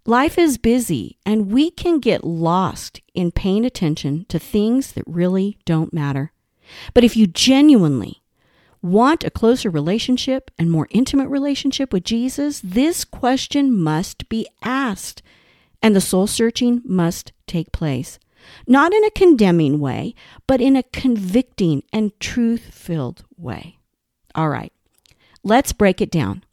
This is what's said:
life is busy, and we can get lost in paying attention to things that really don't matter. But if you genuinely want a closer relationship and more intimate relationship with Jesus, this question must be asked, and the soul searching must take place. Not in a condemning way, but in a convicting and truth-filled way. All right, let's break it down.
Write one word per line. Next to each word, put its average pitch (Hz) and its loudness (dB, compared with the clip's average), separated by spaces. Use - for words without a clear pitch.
life 254 0
is 311 2
busy, 226 -2
and 208 0
we 294 2
can 339 -2
get 220 0
lost 165 -2
in 175 -2
paying 202 -2
attention 160 -4
to 185 -6
things 220 -2
that - -10
really 185 -2
don't 160 -2
matter. 143 -6
But 240 8
if 226 2
you 220 4
genuinely 220 4
want 226 2
a - -6
closer 233 0
relationship 226 -2
and 165 0
more 160 0
intimate 262 0
relationship 277 -4
with 185 -2
Jesus, 262 -4
this 247 -2
question 269 -2
must 160 -2
be 220 -6
asked, 247 -6
and 220 4
the 190 4
soul 190 0
searching 240 0
must 170 -2
take 165 -6
place. - -6
Not 285 6
in 427 4
a 427 0
condemning 175 4
way, 135 -6
but 262 2
in 269 4
a 262 0
convicting 196 -2
and 214 -4
truth-filled 220 -6
way. 165 -14
All 160 -2
right, 120 -8
let's 220 2
break 196 2
it - -4
down. 135 -2